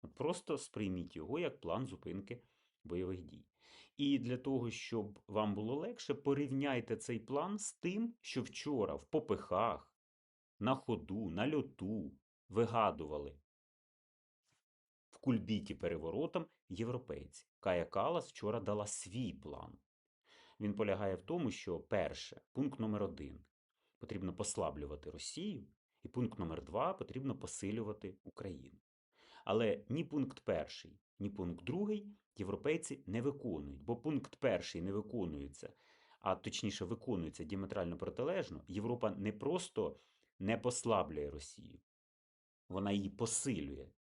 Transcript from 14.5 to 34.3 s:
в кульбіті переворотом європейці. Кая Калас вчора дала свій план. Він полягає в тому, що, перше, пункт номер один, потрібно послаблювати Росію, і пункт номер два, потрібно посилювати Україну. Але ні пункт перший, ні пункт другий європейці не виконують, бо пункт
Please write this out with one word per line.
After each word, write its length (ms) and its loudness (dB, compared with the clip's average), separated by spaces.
в 80 -20
кульбіті 560 2
переворотом 720 -2
європейці. 760 -6
Кая 240 4
Калас 440 2
вчора 320 0
дала 260 0
свій 460 -4
план. 460 -10
Він 140 2
полягає 420 4
в 60 -8
тому, 280 0
що, 300 -2
перше, 600 -2
пункт 280 0
номер 220 2
один, 420 -6
потрібно 360 -4
послаблювати 760 -2
Росію, 560 -6
і 60 -10
пункт 300 0
номер 260 -2
два, 300 2
потрібно 440 -4
посилювати 840 -4
Україну. 540 -10
Але 440 4
ні 160 2
пункт 360 0
перший, 580 0
ні 120 0
пункт 340 -2
другий 420 0
європейці 720 0
не 160 0
виконують, 600 -2
бо 140 0
пункт 400 0